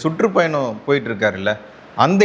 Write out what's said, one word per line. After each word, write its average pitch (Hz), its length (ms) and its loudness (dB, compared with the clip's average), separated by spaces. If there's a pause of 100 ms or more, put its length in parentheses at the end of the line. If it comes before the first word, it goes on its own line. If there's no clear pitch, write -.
சுற்றுப்பயணம் 160 800 0
போயிட்டு 135 240 0
இருக்காருல்ல, 101 420 -2 (540)
அந்த 196 180 4